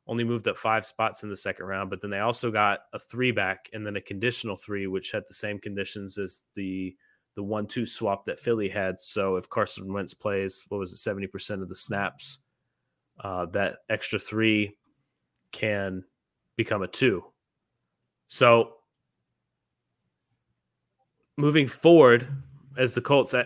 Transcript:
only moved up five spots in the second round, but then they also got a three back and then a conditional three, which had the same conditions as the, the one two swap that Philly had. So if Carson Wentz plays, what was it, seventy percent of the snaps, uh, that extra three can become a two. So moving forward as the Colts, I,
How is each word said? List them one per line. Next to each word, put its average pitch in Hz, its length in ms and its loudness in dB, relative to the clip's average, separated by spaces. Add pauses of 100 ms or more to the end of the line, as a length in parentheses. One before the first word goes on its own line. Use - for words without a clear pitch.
only 117 160 -2
moved 117 240 -2
up 101 80 -2
five 110 300 0
spots - 380 -4
in 107 60 -10
the 101 60 -8
second 92 300 -6
round, 95 240 -6
but 92 100 -8
then 104 120 -10
they 98 80 -4
also 117 320 -2
got 104 300 2 (120)
a 104 60 -10
three 123 320 -2
back 95 420 -2
and 107 120 -10
then 104 100 -6
a 98 60 -6
conditional 104 540 -4
three, 98 300 -8
which 92 260 -6
had 104 160 -6
the 98 60 -18
same 104 240 -6
conditions 98 640 -10
as 95 240 -8 (100)
the, 95 420 -6 (380)
the 101 100 -8
one 104 220 -4
two 113 220 -4
swap - 380 -4
that - 140 -6
Philly 110 300 0
had. 95 300 -4
So 98 360 -2
if 90 140 -4
Carson 98 420 -4
Wentz 98 220 -4
plays, 98 560 -4
what 104 80 -6
was 92 160 -6
it, - 40 -8
seventy 98 300 -4
percent 95 360 -6
of 87 60 -10
the 90 60 -10
snaps, - 640 -4 (840)
uh, 90 280 -4
that 98 320 -2 (100)
extra 107 300 -2
three 107 580 0 (760)
can 98 520 -4 (520)
become 107 280 -2
a 92 40 -6
two. 101 380 2 (1040)
So 117 460 4 (2500)
moving 147 320 4
forward 127 600 10 (500)
as 127 160 2
the 120 80 0
Colts, 135 320 4
I, 123 120 2